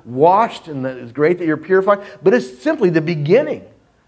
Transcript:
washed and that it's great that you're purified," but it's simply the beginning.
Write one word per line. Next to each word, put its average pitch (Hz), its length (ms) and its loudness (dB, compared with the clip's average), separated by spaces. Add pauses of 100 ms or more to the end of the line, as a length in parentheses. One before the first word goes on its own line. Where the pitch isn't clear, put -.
washed 170 640 0
and 139 180 -8
that 131 120 -8
it's 123 140 -16
great 156 260 0
that 175 80 -6
you're 151 120 0
purified," 190 420 2 (240)
but 190 100 4
it's - 280 -4
simply 294 280 0
the 160 120 0
beginning. 175 640 0 (440)